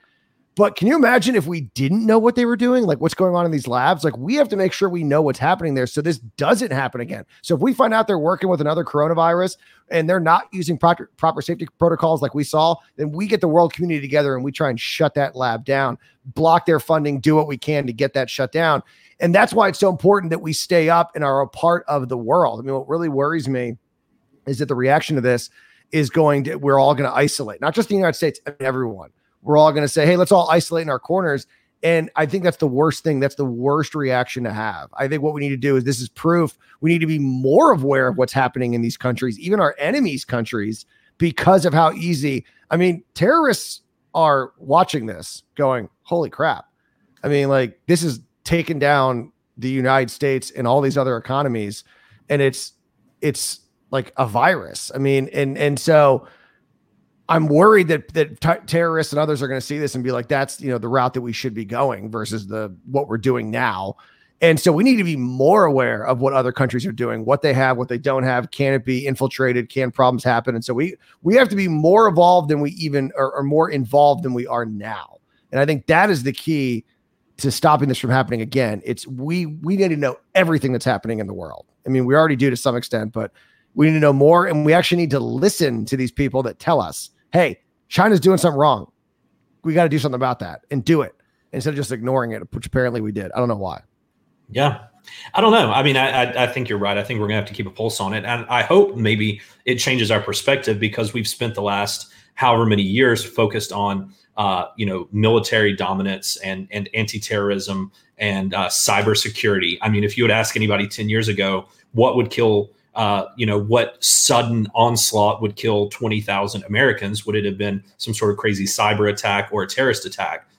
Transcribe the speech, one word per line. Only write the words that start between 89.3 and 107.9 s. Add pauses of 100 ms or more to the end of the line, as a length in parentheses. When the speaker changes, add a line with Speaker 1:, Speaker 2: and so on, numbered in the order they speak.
Speaker 1:
We
gotta
do
something
about
that
and
do
it," (380)
instead
of
just
ignoring
it,
which
apparently
we
did.
I
don't
know
why. (680)
Speaker 2:
Yeah. (540)
I
don't
know.
I
mean,
I,
I,
I
think
you're
right.
I
think
we're
gonna
have
to
keep
a
pulse
on
it.
And
I
hope
maybe (240)
it
changes
our
perspective,
because
we've
spent
the
last (220)
however
many
years
focused
on, (240)
uh, (120)
you
know,
military
dominance
and,
and
anti-terrorism (260)